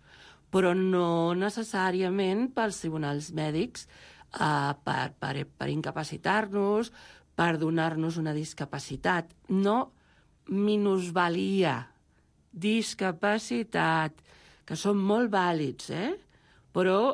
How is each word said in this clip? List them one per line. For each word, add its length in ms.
però 240
no 600
necessàriament 1200
pels 280
tribunals 520
mèdics, 540
eh, 340
per, 340
per, 280
per 120
incapacitar-nos, 1200
per 220
donar-nos 600
una 160
discapacitat. 1000
No 420
minusvalia 1400
discapacitat, 1700
que 120
són 220
molt 340
vàlids, 600
eh? 220
Però 380